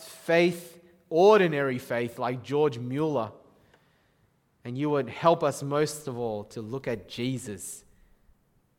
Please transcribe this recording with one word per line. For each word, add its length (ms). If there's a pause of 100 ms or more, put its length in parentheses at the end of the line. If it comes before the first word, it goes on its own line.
faith, 760 (280)
ordinary 680
faith 400
like 240
George 360
Mueller, 540 (1300)
and 120
you 140
would 180
help 340
us 200
most 460
of 100
all 260
to 160
look 260
at 220
Jesus, 760 (960)